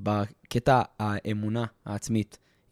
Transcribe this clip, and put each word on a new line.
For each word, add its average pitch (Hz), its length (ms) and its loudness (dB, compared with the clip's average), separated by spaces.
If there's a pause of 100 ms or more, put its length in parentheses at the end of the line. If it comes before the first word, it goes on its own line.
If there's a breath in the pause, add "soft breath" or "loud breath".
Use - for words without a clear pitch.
בקטע 104 800 2 (160)
האמונה 107 680 -2 (220)
העצמית, 107 520 -4 (340)